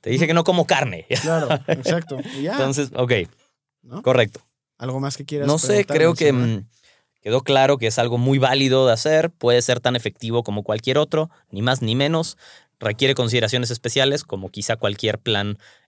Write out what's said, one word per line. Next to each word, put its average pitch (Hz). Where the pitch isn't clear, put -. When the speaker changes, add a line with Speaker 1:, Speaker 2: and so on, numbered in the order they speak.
Speaker 1:
Te -
dije 156
que 160
no 170
como 180
carne. 123
<laughs> 123
Speaker 2:
Claro, 160
exacto. 160
Y 135
ya. 170
Speaker 1:
Entonces, 135
ok. 123
Speaker 2:
¿No? 147
Speaker 1:
Correcto. 117
Speaker 2:
¿Algo 131
más 139
que 143
quieras 143
Speaker 1:
No 151
sé, -
Speaker 2:
preguntar, 151
Speaker 1:
creo 165
que, 147
Speaker 2:
mencionar? 123
Speaker 1:
mm, -
quedó 123
claro 135
que 113
es 110
algo 120
muy 135
válido 131
de 117
hacer, 156
puede 120
ser 123
tan 123
efectivo 117
como 104
cualquier 113
otro, 156
ni 101
más 127
ni 113
menos, 160
requiere 127
consideraciones 117
especiales, 135
como 95
quizá 110
cualquier 104
plan 104